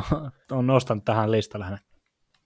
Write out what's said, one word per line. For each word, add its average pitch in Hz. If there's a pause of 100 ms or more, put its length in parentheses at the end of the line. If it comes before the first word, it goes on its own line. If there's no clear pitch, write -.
(220)
<laughs> -
on 127
nostanut 123
tähän 110
listalle 107
hänet? 98 (640)